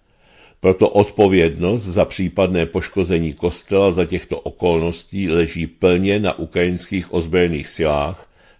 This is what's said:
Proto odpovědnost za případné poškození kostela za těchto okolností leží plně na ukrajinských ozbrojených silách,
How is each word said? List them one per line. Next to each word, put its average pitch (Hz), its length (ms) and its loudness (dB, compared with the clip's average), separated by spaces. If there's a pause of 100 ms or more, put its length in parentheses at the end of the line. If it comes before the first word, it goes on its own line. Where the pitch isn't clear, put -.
(600)
Proto 92 300 4
odpovědnost 95 920 2
za 92 220 0
případné 90 600 -2
poškození 85 680 -2
kostela 95 580 0
za 85 140 0
těchto 82 340 -6
okolností 85 920 -4
leží 82 380 -2
plně 95 520 2
na 98 200 -2
ukrajinských 90 760 -4
ozbrojených 85 540 -2
silách, 76 640 -4 (300)